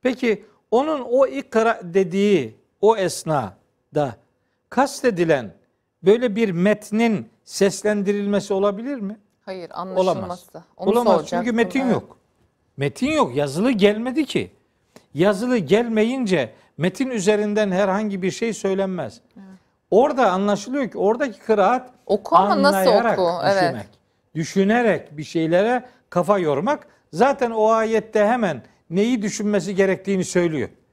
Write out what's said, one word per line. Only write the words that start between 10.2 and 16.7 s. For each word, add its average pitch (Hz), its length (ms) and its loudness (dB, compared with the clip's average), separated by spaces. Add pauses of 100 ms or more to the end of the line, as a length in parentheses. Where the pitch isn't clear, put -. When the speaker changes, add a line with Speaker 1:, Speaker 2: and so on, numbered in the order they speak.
Speaker 2:
Onu 190 140 -4
Speaker 1:
Olamaz. 233 220 2
Speaker 2:
soracaktım, 170 260 -2
Speaker 1:
Çünkü 240 120 -4
metin 233 280 -2
Speaker 2:
evet. 254 140 0
Speaker 1:
yok. - 240 -6 (600)
Metin 143 340 -4
yok. 208 240 0
Yazılı 147 360 -2
gelmedi 233 540 0
ki. 104 260 -6 (600)
Yazılı 208 440 0
gelmeyince 214 960 0 (240)